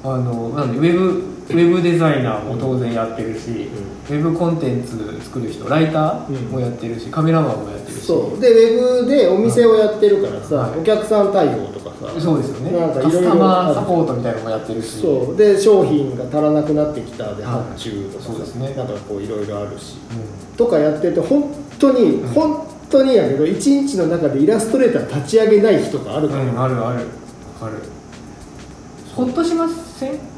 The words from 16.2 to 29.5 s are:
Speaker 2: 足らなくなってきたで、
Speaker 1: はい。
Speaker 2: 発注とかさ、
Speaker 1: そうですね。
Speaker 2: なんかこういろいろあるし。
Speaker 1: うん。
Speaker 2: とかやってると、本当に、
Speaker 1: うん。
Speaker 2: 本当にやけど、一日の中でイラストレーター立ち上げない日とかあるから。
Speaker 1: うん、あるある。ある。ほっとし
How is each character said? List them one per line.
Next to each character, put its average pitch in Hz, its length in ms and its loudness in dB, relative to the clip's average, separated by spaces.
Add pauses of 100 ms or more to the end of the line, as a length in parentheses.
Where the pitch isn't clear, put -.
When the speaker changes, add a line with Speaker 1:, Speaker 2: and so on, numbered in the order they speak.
Speaker 2:
足 123 100 -10
ら 151 160 4
な 151 120 4
く 156 100 0
な 151 120 2
っ 147 80 -4
て 120 80 -8
き - 120 -12
た 107 220 -8
で、 107 80 -10
Speaker 1:
は 123 80 -6
い。 120 200 -4
Speaker 2:
発 - 120 -12
注 113 80 -8 (200)
と - 80 -12
か - 60 -14
さ、 117 60 -10
Speaker 1:
そ 110 60 -8
う - 20 -8
で - 60 -10
す - 100 -14
ね。 131 200 -6
Speaker 2:
な 127 80 -6
ん 107 40 -8
か 104 60 -8 (140)
こ 104 100 -8
う 98 40 -6
い 104 60 -8
ろ 107 160 -6
い - 20 -4
ろ 104 140 -8
あ 104 40 -6
る - 160 -10
し。 - 160 -16 (160)
Speaker 1:
う 104 420 -12
ん。 - 40 -18
Speaker 2:
と 123 100 2
か 151 120 2
や 151 180 2
っ - 40 -4
て 180 60 0
る 160 60 0
と、 165 100 2
本 285 200 2 (360)
当 269 120 6
に、 254 80 2 (220)
Speaker 1:
う - 40 -6
ん。 - 40 -6
Speaker 2:
本 302 380 0 (220)
当 269 140 6
に 262 120 4
や 160 120 6
け 139 80 0
ど、 151 100 2
一 185 200 -2 (160)
日 - 140 -2
の 170 120 2
中 160 220 0
で 135 100 0
イ 151 80 4
ラ 220 120 4
ス - 120 -2
ト 262 60 2
レ 254 100 4
ー 165 60 2
タ 151 60 0
ー - 180 -6
立 139 120 -4
ち 220 80 4
上 214 120 6
げ 208 120 8
な 214 100 6
い 156 120 4
日 - 60 -4
と 143 100 -4
か - 180 -6
あ - 40 0
る 151 80 0
か 139 80 -2
ら。 135 60 -2
Speaker 1:
う - 20 -2
ん、 123 40 -2
あ 123 180 0
る 131 80 0
あ 120 180 -2
る。 120 60 -4 (600)
あ 113 60 -10
る。 107 60 -10 (1400)
ほ 247 100 -2
っ - 60 -4
と 330 120 -2
し 339 120 0